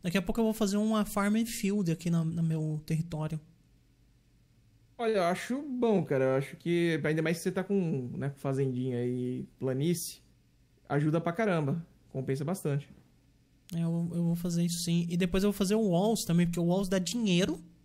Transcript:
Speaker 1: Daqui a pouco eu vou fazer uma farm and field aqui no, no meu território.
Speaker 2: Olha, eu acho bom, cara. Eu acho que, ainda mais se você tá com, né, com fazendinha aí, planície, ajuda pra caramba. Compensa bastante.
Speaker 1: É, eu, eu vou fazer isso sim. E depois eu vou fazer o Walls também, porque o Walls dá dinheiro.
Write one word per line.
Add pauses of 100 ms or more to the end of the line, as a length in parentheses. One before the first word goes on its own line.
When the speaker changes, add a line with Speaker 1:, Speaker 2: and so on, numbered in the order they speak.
Speaker 1:
Daqui
a
pouco
eu
vou
fazer
uma
farm
and
field
aqui
no,
no
meu
território. (1600)
Speaker 2:
Olha,
eu
acho
bom,
cara.
Eu
acho
que,
ainda
mais
se
você
tá
com,
né,
com
fazendinha
aí, (120)
planície, (680)
ajuda
pra
caramba. (260)
Compensa
bastante. (840)
Speaker 1:
É,
eu,
eu
vou
fazer
isso
sim.
E
depois
eu
vou
fazer
o
Walls
também,
porque
o
Walls
dá
dinheiro. (240)